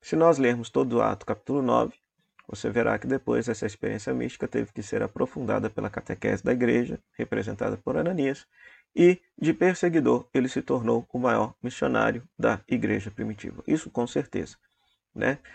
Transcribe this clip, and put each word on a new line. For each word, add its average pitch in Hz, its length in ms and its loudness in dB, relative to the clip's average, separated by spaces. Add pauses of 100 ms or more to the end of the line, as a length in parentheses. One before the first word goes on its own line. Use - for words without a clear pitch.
Se - 160 -4
nós 165 220 6
lermos 120 320 0
todo 135 240 0
o 117 80 4
Ato, 107 240 -2
capítulo 131 360 -2
nove, 120 320 2 (540)
você - 220 -6
verá 113 280 0
que - 80 -8
depois 120 420 0
essa 113 180 -4
experiência 107 460 -6
mística 123 360 -4
teve 117 240 -4
que 113 100 -10
ser 107 200 -4
aprofundada 107 680 -2
pela 107 200 -6
catequese 107 520 -4
da - 100 0
igreja, 120 460 0 (140)
representada 107 640 -4
por - 200 -4
Ananias, 156 500 -2 (480)
e 180 280 6 (180)
de 160 140 2
perseguidor 165 800 2
ele 131 160 2
se - 100 -2
tornou 117 500 0
o 127 80 -4
maior 110 440 0
missionário 117 680 -2 (100)
da 113 300 0
igreja 107 420 -2
primitiva. 110 560 -10
Isso - 220 0
com 120 180 -2
certeza, - 520 -6 (560)
né? 123 240 -2 (160)